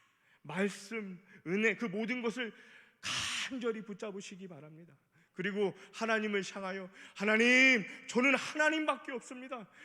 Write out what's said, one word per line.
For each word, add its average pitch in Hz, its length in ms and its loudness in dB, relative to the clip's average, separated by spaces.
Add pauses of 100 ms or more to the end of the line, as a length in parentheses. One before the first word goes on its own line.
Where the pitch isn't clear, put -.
(420)
말씀, 190 800 -6 (280)
은혜, 202 280 2
그 233 100 -6
모든 220 360 -2
것을 226 300 -2 (480)
간절히 - 840 -4
붙잡으시기 196 680 -10
바랍니다. 156 460 -18 (400)
그리고 196 400 0 (200)
하나님을 214 500 0 (100)
향하여, 190 360 -8 (260)
"하나님, 240 680 6 (220)
저는 254 280 4
하나님밖에 302 800 0
없습니다. 247 520 -12 (200)